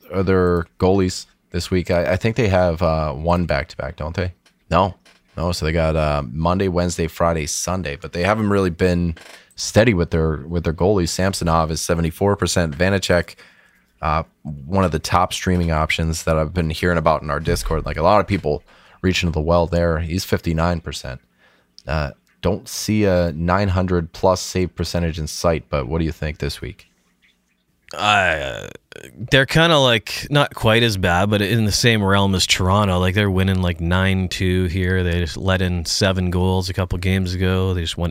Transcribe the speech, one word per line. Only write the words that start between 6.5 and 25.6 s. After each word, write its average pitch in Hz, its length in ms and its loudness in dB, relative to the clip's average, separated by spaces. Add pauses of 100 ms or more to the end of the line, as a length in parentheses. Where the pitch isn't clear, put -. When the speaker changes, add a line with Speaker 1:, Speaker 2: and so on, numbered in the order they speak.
Speaker 1:
Wednesday, 87 380 -2
Friday, 82 400 -2
Sunday, 85 500 -6
but - 160 -14
they 85 100 -4
haven't 107 280 0
really 98 200 2
been 87 440 0 (400)
steady 110 400 2
with 85 160 0
their, 80 280 0
with 82 260 -4
their 82 80 -2
goalies. 90 380 2
Samsonov 82 600 0
is 80 100 -4
seventy-four 85 560 0
percent. 85 400 -2
Vanecek, 90 580 0 (640)
uh, 78 240 -2 (180)
one 76 420 -2
of 85 80 0
the 80 60 0
top 90 340 0
streaming 90 380 0
options 80 540 -2
that 80 140 2
I've 78 160 -2
been 82 160 0
hearing 87 280 0
about 78 240 0
in 76 80 -8
our 73 80 -2
Discord. 80 480 -2
Like, 73 120 -6
a 78 40 -2
lot 98 180 4
of 92 60 -2
people - 360 -2 (400)
reaching 90 260 0
to 80 40 -2
the 78 80 -2
well 85 260 2
there. 85 340 0
He's 85 240 -4
fifty-nine 85 560 -2
percent. - 400 -12 (640)
Uh, 76 260 -4 (280)
don't - 280 -4
see 107 360 -2
a 87 280 2
nine 90 360 0
hundred 90 440 0
plus 92 280 2
save 92 340 -4
percentage 85 440 -4
in 78 80 -6
sight, 82 420 -2